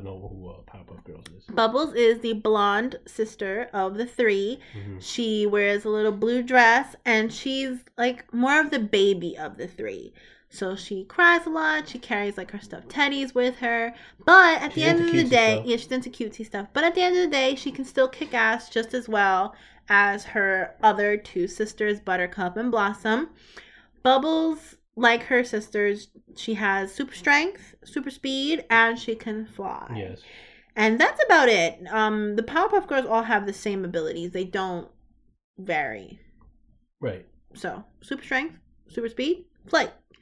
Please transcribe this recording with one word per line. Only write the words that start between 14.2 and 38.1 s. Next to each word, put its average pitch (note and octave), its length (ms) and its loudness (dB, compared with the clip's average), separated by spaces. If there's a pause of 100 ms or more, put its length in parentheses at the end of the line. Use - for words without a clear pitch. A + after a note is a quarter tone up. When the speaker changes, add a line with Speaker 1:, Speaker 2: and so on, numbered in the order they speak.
Speaker 2:
But E4+ 360 8
at C#4+ 120 -6
Speaker 1:
She's D#4 100 -2
Speaker 2:
the D#4+ 60 6
end E4+ 120 4
Speaker 1:
into E4+ 100 2
Speaker 2:
of E4+ 60 4
the E4 60 6
Speaker 1:
cutesy B3 60 -2
Speaker 2:
day, A3+ 260 6
Speaker 1:
stuff. A3 120 -4
Speaker 2:
yeah, A#3 100 0
she's - 140 -8
into B3+ 180 -4
cutesy A3 360 -10
stuff. G3+ 280 -8
But D4 100 0
at E4+ 120 2
the F#4 60 2
end F4+ 160 4
of F4+ 60 4
the D#4 80 0
day, C4+ 240 2
she C4 160 -8
can C4 140 -8
still C4 220 2
kick - 280 -10
ass A3+ 340 0
just A3+ 260 -4
as A#3+ 140 -6
well G3+ 460 2 (340)
as G3+ 340 4
her F#3+ 600 -2
other G#3 340 4
two F#3 300 -6
sisters, G#3+ 520 -4
Buttercup F3+ 560 -4
and A#3 160 -4
Blossom. A3 580 -2 (760)
Bubbles, D#4 720 2 (200)
like - 280 2
her B3 200 2
sisters, G#3 640 -4 (280)
she - 160 -6
has G3 400 -2
super C4+ 220 -8
strength, D4+ 580 0 (100)
super C#4 280 -10
speed, C#4 580 -4
and A3+ 280 4
she A#3 180 -6
can A3 320 -8
fly. - 500 -12
Speaker 1:
Yes. F#2+ 240 -10 (540)
Speaker 2:
And A3 240 4
that's D5 260 2
about D#4+ 240 6
it. E3+ 400 0
Um, G#3+ 480 0
the A3+ 60 0
Powerpuff F#4 440 0
Girls C4 200 -2
all A3+ 160 0
have G#3+ 240 -2
the G3 60 -6
same G3 300 -6
abilities. E3+ 480 -6
They F#3 140 -6
don't F3+ 420 -6 (720)
vary. D3 600 -6 (840)
Speaker 1:
Right. G2+ 240 -6 (300)
Speaker 2:
So, F3 280 -10 (180)
super - 220 -8